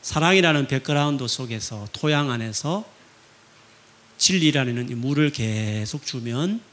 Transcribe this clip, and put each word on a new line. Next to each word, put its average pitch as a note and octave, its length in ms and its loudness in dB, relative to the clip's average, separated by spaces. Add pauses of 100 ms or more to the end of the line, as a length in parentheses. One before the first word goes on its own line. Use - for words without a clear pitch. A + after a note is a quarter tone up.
사랑이라는 E3 640 4
백그라운드 C#3+ 580 0
속에서, A2+ 680 -8
토양 D3 380 0
안에서 A#2+ 540 -4 (1300)
진리라는 C#3 720 2
이 B2+ 60 -6
물을 C#3+ 360 2
계속 A2 760 -4
주면 C3+ 560 -4 (120)